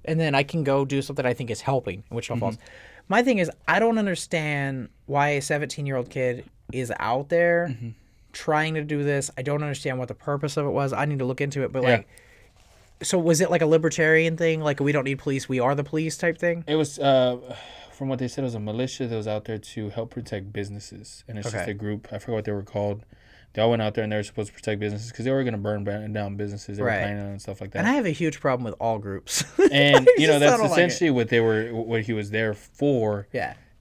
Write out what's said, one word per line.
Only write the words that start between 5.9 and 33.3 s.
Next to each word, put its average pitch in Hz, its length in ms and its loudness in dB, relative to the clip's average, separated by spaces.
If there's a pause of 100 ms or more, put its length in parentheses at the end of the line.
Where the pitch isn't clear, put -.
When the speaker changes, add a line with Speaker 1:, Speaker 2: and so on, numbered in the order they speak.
Speaker 1:
kid 127 360 -4 (260)
is 120 280 -4
out 135 300 -2
there 170 420 2
Speaker 2:
Mm-hmm. 117 180 -10 (420)
Speaker 1:
trying 156 440 0
to 151 80 -2
do 147 200 -2
this. 143 340 0
I 131 40 -6
don't 147 200 -2
understand 139 380 -4
what 123 80 -6
the - 80 -10
purpose 143 420 -4
of 147 80 0
it 139 60 0
was. 135 220 0
I 123 120 0
need 147 140 -2
to 131 60 -2
look 127 160 -4
into 143 220 -2
it. 127 80 -4
But, 131 120 -2
Speaker 2:
Yeah. 127 60 4
Speaker 1:
like, 113 180 2 (960)
so 175 180 0
was 165 220 4
it, 165 100 2
like, 170 100 2
a 165 60 4
libertarian 160 680 4
thing? 160 240 0
Like, 147 180 0
"We 139 120 2
don't 143 120 2
need 139 160 -2
police, 135 300 -4
we 131 100 0
are 127 160 2
the 143 80 -2
police" 156 340 -4
type 170 200 0
thing? 170 280 -2
Speaker 2:
It 151 100 0
was, 151 220 0
uh, 127 400 4 (540)
from 135 160 -8
what 131 120 -2
they 127 100 -2
said, 139 140 -6
it - 20 -2
was 120 100 -4
a 110 40 -6
militia 117 480 -4
that 117 80 -4
was 110 120 -4
out 107 180 -4
there 110 140 -6
to 107 300 -8
help 110 220 -8
protect 104 420 -8
businesses. 101 720 -12
And 113 100 -12
it's 107 140 -6
just 104 120 -4
Speaker 1:
Okay. 107 80 -4
Speaker 2:
a 101 40 -8
group. 104 360 -8
I 104 80 -8
forgot 120 160 -8
what 107 100 -4
they 107 80 -4
were 101 100 -6
called. 104 420 -4 (480)
They - 80 -2
all 113 80 6
went 113 140 2
out 107 100 -2
there 113 100 -2
and 107 80 -4
they 107 60 -2
were 104 60 -2
supposed 104 240 -6
to - 80 -20
protect 104 240 -4
businesses 107 320 -4
'cause 113 140 -8
they 131 60 0
were 135 120 2
gonna 113 160 -2
burn 104 240 -2
ba-, 104 240 -6
down 104 300 -6
businesses 104 400 -8
they 113 60 -2
Speaker 1:
Right. 117 120 0
Speaker 2:
were 95 80 0
planning 104 200 -4
on 101 100 -8
and 98 80 -14
stuff 98 200 -12
like 101 100 -12
that. - 80 -4
Speaker 1:
And 185 80 0
I 233 40 4
have 262 160 0
a - 20 2
huge 156 300 -2
problem 127 260 0
with 107 140 -6
all 113 180 0
groups. 98 540 -6
<laughs> - 200 6
Speaker 2:
And, 143 360 8
Speaker 1:
It's 480 140 10
Speaker 2:
you 156 40 6
know, 156 80 8
Speaker 1:
just, - 40 6
I - 20 4
Speaker 2:
that's 220 220 8
Speaker 1:
don't 214 100 2
like - 80 4
it. - 60 8
Speaker 2:
essentially 170 260 2
what 120 180 2
they 120 100 4
were, 113 320 2
what 113 300 -2
he 110 120 -4
was 104 180 -4
there 110 240 0
for. 110 760 -2